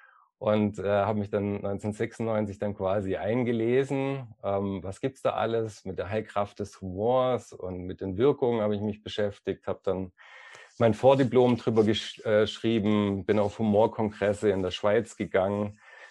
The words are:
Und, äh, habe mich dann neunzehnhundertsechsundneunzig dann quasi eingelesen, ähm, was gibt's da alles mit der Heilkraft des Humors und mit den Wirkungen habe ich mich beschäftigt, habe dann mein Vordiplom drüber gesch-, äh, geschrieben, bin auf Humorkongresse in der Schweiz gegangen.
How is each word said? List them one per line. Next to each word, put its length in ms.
Und, 420
äh, 80
habe 320
mich 100
dann 300
neunzehnhundertsechsundneunzig 1000
dann 160
quasi 420
eingelesen, 1300
ähm, 400
was 180
gibt's 220
da 120
alles 500
mit 160
der 100
Heilkraft 480
des 220
Humors 720
und 320
mit 160
den 180
Wirkungen 420
habe 140
ich 60
mich 240
beschäftigt, 640
habe 160
dann 280
mein 160
Vordiplom 640
drüber 260
gesch-, 400
äh, 180
geschrieben, 840
bin 140
auf 220
Humorkongresse 880
in 120
der 100
Schweiz 440
gegangen. 600